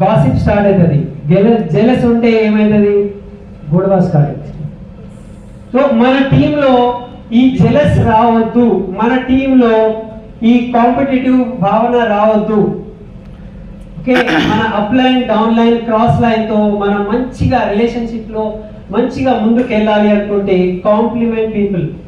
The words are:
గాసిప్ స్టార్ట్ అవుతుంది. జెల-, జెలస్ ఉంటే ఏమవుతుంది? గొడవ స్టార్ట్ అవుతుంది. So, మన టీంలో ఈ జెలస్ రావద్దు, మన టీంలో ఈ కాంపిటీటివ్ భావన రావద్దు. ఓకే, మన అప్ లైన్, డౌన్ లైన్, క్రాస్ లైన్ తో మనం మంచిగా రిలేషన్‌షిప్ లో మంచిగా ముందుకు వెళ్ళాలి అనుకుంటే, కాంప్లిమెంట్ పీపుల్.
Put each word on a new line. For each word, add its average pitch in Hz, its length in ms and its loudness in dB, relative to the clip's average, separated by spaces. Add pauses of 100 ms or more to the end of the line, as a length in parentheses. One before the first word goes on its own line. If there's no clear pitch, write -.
గాసిప్ - 320 2
స్టార్ట్ 202 300 2
అవుతుంది. 165 400 2 (280)
జెల-, 214 340 2
జెలస్ 233 360 2
ఉంటే 233 420 2
ఏమవుతుంది? 208 680 2 (600)
గొడవ 190 260 2
స్టార్ట్ 156 280 2
అవుతుంది. - 240 -12 (1200)
So, 277 160 2
మన 262 380 2
టీంలో 262 720 2 (320)
ఈ 254 300 4
జెలస్ 285 360 2
రావద్దు, 226 1040 2
మన 247 140 0 (120)
టీంలో 240 760 2 (400)
ఈ 240 340 2
కాంపిటీటివ్ 254 680 0
భావన 226 600 0
రావద్దు. 214 760 0 (1200)
ఓకే, 254 140 0
మన 226 600 0
అప్ 208 200 -2
లైన్, 254 300 2
డౌన్ 226 320 0
లైన్, 233 220 4
క్రాస్ 233 440 0
లైన్ 220 260 0
తో 220 80 -2
మనం 202 560 0
మంచిగా 247 580 -2
రిలేషన్‌షిప్ 226 600 -4
లో 214 240 -6 (360)
మంచిగా 247 480 -2
ముందుకు 233 340 0
వెళ్ళాలి 214 380 2
అనుకుంటే, 196 720 0
కాంప్లిమెంట్ 226 720 0
పీపుల్. 196 340 -2 (200)